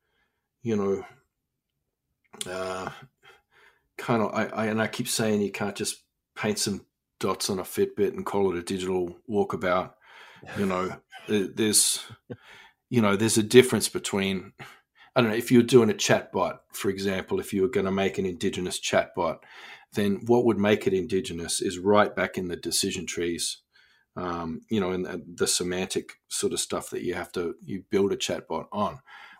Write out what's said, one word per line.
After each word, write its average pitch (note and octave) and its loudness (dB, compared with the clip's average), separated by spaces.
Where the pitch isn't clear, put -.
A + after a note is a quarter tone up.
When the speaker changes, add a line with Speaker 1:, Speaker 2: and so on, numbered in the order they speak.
Speaker 1:
you A2+ -2
know, G2 0
uh, F#2 -6
kinda, A2+ 0
I, G#2+ -2
I, A2 -4
and G#2+ 0
I A2 0
keep - -6
saying G#2+ 0
you G2 -2
can't G2+ -6
just - -6
paint G#2+ -2
some - -4
dots G2 -2
on G2 -2
a F2+ -6
Fitbit G2 0
and F#2+ -8
call G2 0
it F2 -2
a E2+ -6
digital F#2 -4
walkabout. F#2 0
You G2+ 0
know, F#2 -2
Speaker 2:
<laughs> - -20
Speaker 1:
there, G#2 0
there's, - 2
you B2 4
know, G2+ 4
there's A2 2
a A2 4
difference A#2 6
between, G2 -4
I - 4
don't A2+ 4
know, G#2+ -2
if A#2 -2
you're A#2+ 10
doing A#2 8
a G2+ 2
chatbot, F#2 0
for - -4
example, G2 -2
if - -8
you G2 2
were F#2 4
gonna F#2+ 0
make F#2+ 0
an F#2+ -2
Indigenous F2+ -4
chatbot, E2+ 0
then G2+ 0
what A#2 6
would G#2 4
make G#2 4
it F#2+ 2
Indigenous E2+ -2
is F2+ -4
right G2+ 4
back F#2 -2
in F#2 -4
the E2+ -6
decision E2+ -4
trees, E2+ -4
um, E2+ -6
you A2 0
know, F#2 0
and, F2+ -2
and E2+ -10
the F#2+ 0
semantic - -2
sort - -2
of E2 -2
stuff - -4
that - -6
you F2 -4
have F2 -8
to, F2 -4
you G2+ -10
build G2 4
a F2+ -2
chatbot E2 -6
on G#2 -4